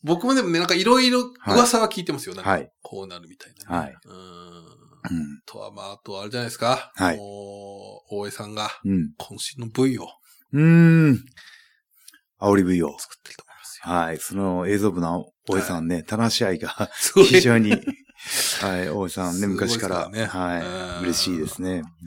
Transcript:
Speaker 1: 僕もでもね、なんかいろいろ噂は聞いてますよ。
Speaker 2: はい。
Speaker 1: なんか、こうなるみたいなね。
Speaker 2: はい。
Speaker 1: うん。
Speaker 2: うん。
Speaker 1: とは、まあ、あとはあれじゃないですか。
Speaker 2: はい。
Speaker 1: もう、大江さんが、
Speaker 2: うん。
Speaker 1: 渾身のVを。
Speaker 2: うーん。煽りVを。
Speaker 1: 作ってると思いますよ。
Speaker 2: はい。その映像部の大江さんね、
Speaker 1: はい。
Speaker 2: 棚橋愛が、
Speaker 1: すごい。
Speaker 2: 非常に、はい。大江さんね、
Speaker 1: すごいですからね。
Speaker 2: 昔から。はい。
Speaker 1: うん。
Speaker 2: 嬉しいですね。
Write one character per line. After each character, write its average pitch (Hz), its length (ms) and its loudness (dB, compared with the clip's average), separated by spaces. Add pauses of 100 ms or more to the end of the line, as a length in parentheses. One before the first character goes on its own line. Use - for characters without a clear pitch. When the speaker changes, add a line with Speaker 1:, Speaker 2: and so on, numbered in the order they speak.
Speaker 1:
僕 170 220 -2
も 262 80 2
で 262 80 2
も 190 80 -2
ね、 165 100 0
な 175 60 0
ん - 20 -4
か 175 80 2
い 185 80 0
ろ 240 160 6
い 254 100 4
ろ 247 120 0 (260)
噂 240 320 4
は 220 100 2
聞 - 120 -8
い - 40 -8
て - 60 -6
ま 135 80 -4
す - 100 -12
よ。 90 60 -12
Speaker 2:
は 95 60 -14
い。 90 40 -6
Speaker 1:
な 95 140 2
ん - 60 -12
か、 - 60 -20 (100)
こ 98 220 -14
う 95 40 -16
な 90 120 -14
る 85 100 -20
み 90 80 -20
た - 120 -20
い - 40 -20 (140)
な 87 140 -4
ね。 76 40 -8
Speaker 2:
は - 20 -14
い。 - 80 -18 (100)
Speaker 1:
う 95 80 -20
ん。 92 40 -20 (920)
Speaker 2:
う 85 120 -8 (180)
ん。 - 80 -20
Speaker 1:
と - 140 -20
は、 101 120 -16
ま 101 120 -18
あ、 98 100 -14
あ 104 100 -20
と 101 100 -16
は 98 80 -12
あ 104 40 -12
れ 107 60 -14
じ 123 60 -8
ゃ 120 40 -6
な 120 40 -6
い - 20 -8
で 110 40 -10
す - 80 -14
か。 123 360 -4
Speaker 2:
は 92 180 0
い。 - 40 -6
Speaker 1:
も 101 920 -16
う、 107 40 -8
大 101 120 -6
江 101 40 -12
さ - 140 -12
ん 104 80 -14
が、 104 160 -6 (140)
Speaker 2:
う 98 80 -2
ん。 82 280 0
Speaker 1:
渾 - 380 -12
身 123 80 -10
の 113 60 -10
V 131 280 0
を。 85 80 -12 (460)
Speaker 2:
う 143 60 2
ー 165 520 8
ん。 120 140 2 (1120)
煽 101 180 4
り 98 60 6
V 90 200 2
を。 71 160 -4
Speaker 1:
作 - 180 -16
っ - 40 -20
て - 100 -20
る - 60 -20
と - 60 -20
思 - 100 -20
い - 40 -20
ま - 80 -20
す - 180 -18
よ。 85 100 -6
Speaker 2:
は 82 200 -2
い。 78 40 -8
そ - 180 -10
の 92 320 -2
映 101 120 0
像 104 120 2
部 87 100 -4
の 85 240 -2 (220)
大 95 120 0
江 - 20 -2
さ 90 180 -6
ん 82 80 -4
ね、 87 80 -2
Speaker 1:
は 82 60 -4
い。 - 40 -12
Speaker 2:
棚 110 260 0
橋 117 160 0
愛 92 120 -2
が、 - 340 -6
Speaker 1:
す - 200 -4
ご 196 80 8
い。 - 40 12
Speaker 2:
非 185 160 8
常 120 160 6
に、 107 140 4 (920)
は 95 160 -2
い。 90 120 -4
大 95 160 -2
江 87 40 -6
さ 90 220 -4
ん 87 40 -4
ね、 95 60 -2
Speaker 1:
す 104 60 0
ご 98 60 0
い 90 60 -4
で 98 80 0
す 117 120 -2
か 101 100 -4
ら 90 200 -4
ね。 104 120 -6
Speaker 2:
昔 107 100 -4
か 92 80 -8
ら。 90 60 -2
は 87 120 -2
い。 85 40 -4
Speaker 1:
う 90 400 -8
ん。 - 20 -6
Speaker 2:
嬉 87 100 -2
し 90 220 -2
い - 20 -4
で 78 100 -4
す - 140 -10
ね。 92 220 -4 (240)